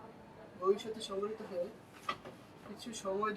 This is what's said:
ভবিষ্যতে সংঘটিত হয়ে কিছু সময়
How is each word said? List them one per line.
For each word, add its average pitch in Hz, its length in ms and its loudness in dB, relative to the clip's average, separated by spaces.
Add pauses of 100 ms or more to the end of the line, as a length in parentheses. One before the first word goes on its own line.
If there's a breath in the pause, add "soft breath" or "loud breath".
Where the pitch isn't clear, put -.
(600)
ভবিষ্যতে 208 400 6 (100)
সংঘটিত 208 320 0 (100)
হয়ে 175 160 2 (1000)
কিছু 214 220 -8 (140)
সময় 208 340 4